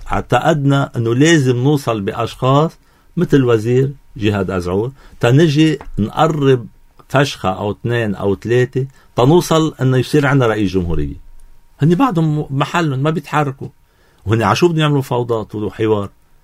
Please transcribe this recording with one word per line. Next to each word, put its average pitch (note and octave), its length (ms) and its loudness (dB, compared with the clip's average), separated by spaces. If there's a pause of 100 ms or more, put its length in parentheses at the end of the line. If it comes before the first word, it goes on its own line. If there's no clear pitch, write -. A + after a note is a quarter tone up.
(120)
اعتقدنا C#3 840 0
إنه A#2 200 -2
لازم C#3 420 4
نوصل B2+ 440 0
بأشخاص B2 720 0 (460)
مثل D#3 260 2
وزير A#2+ 480 0 (260)
جهاد G2+ 340 -2
أزعور F#2+ 400 -2 (280)
تنجي D3+ 600 2 (200)
نقرب C3+ 680 0 (420)
فشخة C3+ 400 -2
أو F#2+ 220 -4
اثنين A#2 440 -4
أو G2 200 -2
ثلاثة B2 500 -2 (300)
تنوصل D#3 680 2
إنه C3 160 2
يصير C#3 280 0
عنا C3 220 2
رئيس G#2+ 240 0
جمهورية. D#2+ 440 -2 (680)
هني D#3+ 140 4
بعضهم E3 540 0
محلهم C#3+ 500 -2
ما D3 100 -2
بيتحركوا، D3 580 -6 (580)
وهني A2+ 180 0
ع G2 100 4
شو F3 140 2
بدهم D#3+ 120 0
يعملوا D3 220 2
فوضات A#2 540 -4
وحوار؟ G#2+ 540 -4 (340)